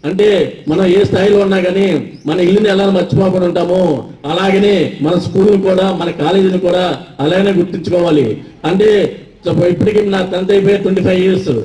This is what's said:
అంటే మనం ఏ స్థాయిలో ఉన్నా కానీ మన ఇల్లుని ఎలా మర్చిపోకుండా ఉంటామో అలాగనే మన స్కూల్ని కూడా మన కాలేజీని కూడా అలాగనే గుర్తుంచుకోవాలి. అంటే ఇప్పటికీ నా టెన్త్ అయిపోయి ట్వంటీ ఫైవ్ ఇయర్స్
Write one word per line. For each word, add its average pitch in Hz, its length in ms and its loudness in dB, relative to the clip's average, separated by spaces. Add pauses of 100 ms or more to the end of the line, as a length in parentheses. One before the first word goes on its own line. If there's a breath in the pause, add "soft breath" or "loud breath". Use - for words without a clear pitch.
అంటే 190 480 0 (140)
మనం 180 180 0
ఏ 190 180 4
స్థాయిలో 202 360 2
ఉన్నా 190 200 0
కానీ 180 540 -2 (120)
మన 160 140 -2
ఇల్లుని 202 300 2
ఎలా 196 200 0
మర్చిపోకుండా 185 580 0
ఉంటామో 175 600 -2 (180)
అలాగనే 190 640 0 (100)
మన 180 180 0
స్కూల్ని 196 420 2
కూడా 185 400 0
మన 170 80 -4
కాలేజీని 185 500 0
కూడా 180 380 -2 (220)
అలాగనే 185 320 0
గుర్తుంచుకోవాలి. 165 880 0 (280 loud breath)
అంటే 196 500 2 (520)
ఇప్పటికీ 208 340 0
నా 196 200 -2
టెన్త్ 185 300 -4
అయిపోయి 196 260 4
ట్వంటీ 190 240 0
ఫైవ్ 185 220 2
ఇయర్స్ 185 260 0 (160)